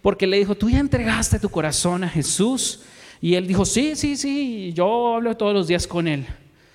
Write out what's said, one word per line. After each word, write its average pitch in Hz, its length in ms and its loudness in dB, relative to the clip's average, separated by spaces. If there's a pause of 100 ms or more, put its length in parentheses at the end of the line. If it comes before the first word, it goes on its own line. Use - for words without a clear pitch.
porque 196 240 2
le 190 120 2
dijo: 202 180 2
"¿Tú 214 140 0
ya 262 100 4
entregaste 226 580 0
tu 202 120 -2
corazón 175 540 -2
a 175 60 -2
Jesús?". 202 720 -2 (400)
Y 170 140 2
él 185 100 -2
dijo: 190 180 2
"Sí, 294 320 0
sí, 285 220 -2
sí, 254 560 -4
yo 226 420 2
hablo 233 220 -2
todos 208 160 2
los 185 140 2
días 175 180 2
con 170 220 -2
él". 143 180 -2 (500)